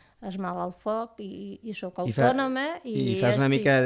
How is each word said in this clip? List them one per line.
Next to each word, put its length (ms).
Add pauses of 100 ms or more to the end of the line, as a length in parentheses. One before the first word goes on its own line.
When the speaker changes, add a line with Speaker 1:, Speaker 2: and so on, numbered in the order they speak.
(200)
Speaker 1:
es 160
mal 220
al 140
foc 460
i, 440
i 100
soc 300
Speaker 2:
I 80
fa-, 160
Speaker 1:
autònoma 360 (180)
i 140 (180)
Speaker 2:
i 20
fas 240
una 80
Speaker 1:
estic 60
Speaker 2:
mica 220 (100)